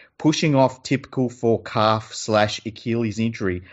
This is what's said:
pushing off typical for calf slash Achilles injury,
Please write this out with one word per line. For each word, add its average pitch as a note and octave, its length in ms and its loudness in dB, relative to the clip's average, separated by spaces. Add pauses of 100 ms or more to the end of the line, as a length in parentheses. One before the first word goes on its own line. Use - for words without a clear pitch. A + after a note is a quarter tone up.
(180)
pushing D3+ 380 2
off C3 260 4
typical C3+ 480 -2
for A#2 320 0
calf A2 520 0
slash G#2+ 520 0
Achilles A2+ 540 -4
injury, G#2+ 540 -4